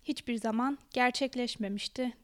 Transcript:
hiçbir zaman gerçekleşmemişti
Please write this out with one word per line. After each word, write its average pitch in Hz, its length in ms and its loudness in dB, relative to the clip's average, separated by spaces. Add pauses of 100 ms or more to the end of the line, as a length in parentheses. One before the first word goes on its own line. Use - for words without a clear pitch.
hiçbir 247 320 -2
zaman 233 420 0 (120)
gerçekleşmemişti 247 1200 0 (120)